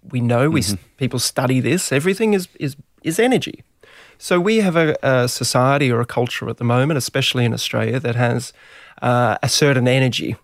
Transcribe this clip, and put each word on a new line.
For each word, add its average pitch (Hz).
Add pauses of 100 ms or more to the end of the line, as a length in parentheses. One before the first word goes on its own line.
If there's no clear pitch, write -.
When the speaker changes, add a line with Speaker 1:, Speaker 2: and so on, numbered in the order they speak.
Speaker 1:
we 127
know. 120
We -
s-, 95
Speaker 2:
Mm-hmm. 90 (140)
Speaker 1:
people 127
study 131
this. 147
Everything 190
is, 185 (120)
is, 139 (280)
is 160
energy. 233 (540)
So 180
we 214
have 185
a, 160
a 127
society 131
or 117
a 120
culture 120
at 113
the 123
moment, 127
especially 127
in 117
Australia, 113
that 120
has, 120 (480)
uh, 123
a 120
certain 131
energy 127